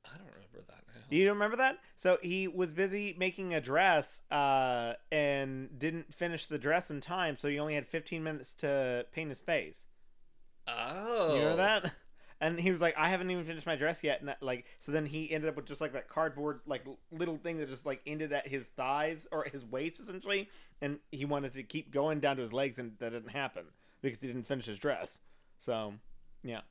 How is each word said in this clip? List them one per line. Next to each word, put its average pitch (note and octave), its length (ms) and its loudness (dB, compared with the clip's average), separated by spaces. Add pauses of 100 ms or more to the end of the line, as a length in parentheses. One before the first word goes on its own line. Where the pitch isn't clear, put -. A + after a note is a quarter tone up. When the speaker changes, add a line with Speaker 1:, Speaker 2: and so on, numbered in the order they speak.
Speaker 1:
I - 140 -16
don't F#3+ 80 -18
remember - 420 -18
that - 200 -20
now. A2 120 -18 (100)
Speaker 2:
You E3+ 140 6
don't G3+ 100 6
remember G#3+ 220 2
that? C4 220 2 (180)
So F3+ 260 6
he F#3 240 0
was F3+ 260 0
busy G3 460 0
making F#3 360 0
a D3+ 60 4
dress, D3+ 600 4 (100)
uh, C3 640 4 (180)
and C#3 680 0
didn't D#3+ 360 -4
finish E3+ 320 -4
the D3+ 120 -4
dress E3 320 2
in C#3+ 100 -4
time, E3 360 -2
so C#3+ 120 -2
he C#3+ 100 0
only D3+ 160 -2
had C#3+ 120 -2
fifteen E3 360 -4
minutes D3+ 320 -6
to C3 580 2
paint D#3+ 180 -6
his B2+ 100 -10
face. A2+ 460 0 (800)
Speaker 1:
Oh. D#3+ 680 2
Speaker 2:
You C#3 80 6
know D#3 140 4
that? G3 360 4 (480)
And E3 200 2
he F#3 100 4
was E3+ 100 2
like, E3+ 160 4
"I D#3 120 4
haven't F#3 240 2
even F3 120 -2
finished D#3 220 -6
my E3 80 0
dress D3+ 300 0
yet." C#3+ 160 2
And, C#3 200 -4
like, B2+ 240 -4 (160)
so C#3+ 120 -4
then D3+ 140 2
he D#3 240 -6
ended D#3 200 0
up D3 60 -8
with D3 100 -8
just, C#3+ 140 -8
like, D3 140 -2
that B2 140 -6
cardboard, D3 580 -2
like, C3+ 200 -4
l-, C3+ 120 -12 (120)
little E3 260 -2
thing D#3+ 220 -6
that D3 100 -4
just, B2+ 160 -8
like, C3+ 220 -4
ended D3+ 260 -4
at C#3+ 140 -2
his C3+ 220 -4
thighs D3+ 640 0
or D#3+ 120 0
his C3+ 200 -8
waist, C3 360 -4
essentially. G3 480 -2 (320)
And C#3+ 200 -2 (100)
he C3+ 140 -4
wanted C#3+ 300 0
to C3 100 -10
keep D3+ 260 -6
going D3 300 2
down C#3 160 4
to C3 60 -2
his A2+ 100 -4
legs, C3 260 0
and A#2 220 -6
that A#2 100 -4
didn't A2+ 220 -8
happen B2+ 320 -4 (380)
because B2 180 -2
he C3+ 80 -4
didn't A#2+ 180 -4
finish C3 200 -2
his G#2 120 -6
dress. B2+ 400 -2 (400)
So, A2 360 -2 (500)
yeah. A#2 160 -8 (100)